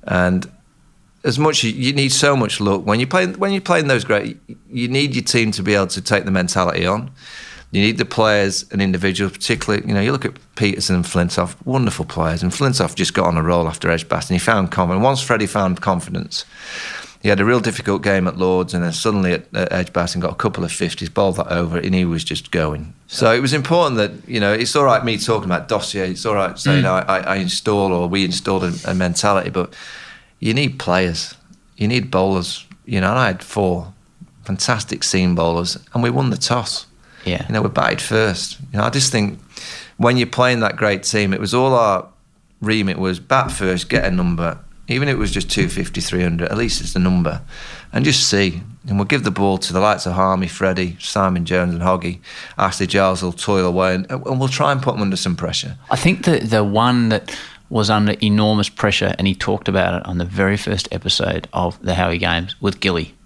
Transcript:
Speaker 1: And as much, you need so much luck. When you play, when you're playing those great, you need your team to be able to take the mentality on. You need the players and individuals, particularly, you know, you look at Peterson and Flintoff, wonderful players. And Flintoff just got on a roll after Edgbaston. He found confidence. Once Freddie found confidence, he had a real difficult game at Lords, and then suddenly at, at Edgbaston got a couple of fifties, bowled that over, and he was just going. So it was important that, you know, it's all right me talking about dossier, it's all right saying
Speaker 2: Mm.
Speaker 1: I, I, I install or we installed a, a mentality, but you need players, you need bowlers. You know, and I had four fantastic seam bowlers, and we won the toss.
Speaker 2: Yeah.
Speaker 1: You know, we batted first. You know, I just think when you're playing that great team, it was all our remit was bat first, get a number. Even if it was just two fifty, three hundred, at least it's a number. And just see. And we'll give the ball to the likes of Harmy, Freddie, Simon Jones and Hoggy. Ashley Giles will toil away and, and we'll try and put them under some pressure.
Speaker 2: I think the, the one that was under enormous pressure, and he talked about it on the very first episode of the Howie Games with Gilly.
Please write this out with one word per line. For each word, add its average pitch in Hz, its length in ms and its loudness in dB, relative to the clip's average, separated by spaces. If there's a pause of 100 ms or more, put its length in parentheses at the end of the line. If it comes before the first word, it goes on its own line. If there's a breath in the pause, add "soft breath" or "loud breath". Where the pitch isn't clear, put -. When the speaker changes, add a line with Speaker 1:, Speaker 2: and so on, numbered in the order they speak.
Speaker 1:
And 92 460 0 (720)
as 127 140 0
much, 151 240 2
you 127 300 -2
need 139 200 0
so 143 240 4
much 110 240 0
luck. 98 260 2
When 107 140 2
you 131 60 0
play, 185 200 2
when 196 260 -2
you're 190 80 0
playing 165 280 2
those 123 160 2
great, - 340 -2 (320)
you 123 180 -4
need 135 260 0
your 127 100 -2
team 110 280 2
to 98 100 -4
be 104 120 2
able 98 140 4
to 92 140 -6
take 101 220 2
the 95 60 -4
mentality 90 560 0
on. 113 240 -2 (640 loud breath)
You 101 100 2
need 110 160 2
the 110 60 0
players 104 680 2
and 98 100 0
individuals, 95 500 0
particularly, - 540 -2
you 98 80 0
know, 98 60 2
you 113 100 2
look 135 140 -4
at - 80 -4 (240)
Peterson 95 400 0
and 87 80 2
Flintoff, 87 500 0 (100)
wonderful 127 400 0
players. 80 380 -2
And 90 80 2
Flintoff 131 460 0
just - 180 -2
got 92 120 2
on 82 100 2
a 82 80 2
roll 85 240 2
after 82 220 -4
Edgbaston. 85 440 -2
He 87 60 2
found 101 320 2
confidence. 92 320 0
Once 131 180 2
Freddie 107 240 0
found 92 340 0
confidence, - 640 -4 (800 loud breath)
he 101 60 2
had 101 100 6
a 98 60 4
real 123 160 4
difficult 101 420 -2
game 95 240 2
at 87 120 -4
Lords, 92 360 2
and 87 80 0
then 85 100 -2
suddenly 92 420 0
at, - 200 -8
at 92 160 -2
Edgbaston 87 500 -2
got 85 120 -2
a - 40 -10
couple 92 280 -2
of 80 80 -6
fifties, - 380 -6
bowled 98 260 2
that 85 160 -2
over, 85 260 -2
and 92 160 0
he 92 100 2
was 82 200 -2
just - 260 -8
going. 78 420 -2 (140)
So - 240 2
it 117 100 4
was 135 120 0
important 151 460 2
that, 104 300 -2
you 117 120 -2
know, 101 120 4
it's 113 220 -2
all 143 100 4
right 123 200 4
me 113 140 0
talking 107 260 0
about 90 240 -2
dossier, 98 420 -2
it's 87 160 -8
all 107 80 0
right 95 240 -2
saying - 260 2
Speaker 2:
Mm. 95 40 2 (200)
Speaker 1:
I, 95 100 2
I, - 20 -
I 95 160 -2
install 98 560 0
or 87 160 0
we 98 160 2
installed 92 400 -2
a, 87 80 0 (140)
a 92 80 -2
mentality, 92 560 0
but 90 240 -4 (680 loud breath)
you 113 140 0
need 131 260 0
players, 90 540 0 (420)
you 104 100 -2
need 120 240 0
bowlers. 95 540 0 (220)
You 110 140 0
know, 92 100 2
and 120 80 2
I 123 100 2
had 92 160 -4
four 90 480 -2 (520)
fantastic 101 600 -2
seam 92 300 2
bowlers, 85 440 0 (160)
and 120 80 0
we 120 80 2
won 131 200 2
the 98 60 -2
toss. - 500 -4 (380 loud breath)
Speaker 2:
Yeah. 90 220 -2
Speaker 1:
You - 80 -6
know, 107 80 0
we 104 60 0
batted - 320 0
first. 110 580 -2 (140)
You 101 60 -2
know, 104 60 2
I 117 60 2
just 131 220 0
think 101 260 0 (600 loud breath)
when 120 180 4
you're 123 100 2
playing 123 340 2
that 107 160 0
great 101 260 0
team, 101 320 0
it 95 60 -4
was 101 140 -4
all 131 200 4
our 107 340 2 (520)
remit 104 380 0
was 92 220 -2
bat - 320 0
first, 92 360 -2
get - 160 2
a 95 60 2
number. 85 480 0 (300)
Even 135 200 0
if 135 60 0
it 107 40 -2
was 107 120 0
just - 200 -4
two 95 180 0
fifty, 92 320 -4
three 90 220 -2
hundred, 85 280 0
at 104 80 -2
least 113 220 -2
it's - 160 -6
a - 20 0
number. 90 440 2 (500 loud breath)
And 123 120 0
just - 240 2
see. 95 320 0 (280)
And 98 80 0
we'll 101 80 2
give 127 200 0
the 101 60 0
ball 95 280 2
to - 140 -4
the 90 80 0
likes 101 260 2
of 90 80 -2
Harmy, 95 340 2
Freddie, 92 500 -2
Simon 92 460 0
Jones 87 300 0
and 85 80 -2
Hoggy. 90 380 0 (360 loud breath)
Ashley 95 300 0
Giles 95 360 2
will 90 100 -2
toil 95 340 0
away 92 300 2
and, 95 140 -4
and 131 300 -4
we'll 135 80 0
try 143 240 0
and 131 100 0
put 117 120 0
them 107 80 -2
under 95 140 0
some 87 200 -2
pressure. - 400 -6 (140)
Speaker 2:
I 123 60 2
think 180 280 0
the, 165 140 4
the 110 260 2
one 113 460 4
that - 280 -2 (300 loud breath)
was 107 220 0
under 104 320 4
enormous 107 480 4
pressure, 98 480 0
and 95 100 0
he 95 60 2
talked - 340 -2
about 92 320 2
it - 60 -12
on 90 100 -4
the 87 80 0
very 98 320 0
first 98 360 -4
episode - 600 -2
of 87 320 -2
the 90 100 0
Howie 87 240 0
Games 85 440 -2
with 95 180 0
Gilly. 85 340 -2 (120)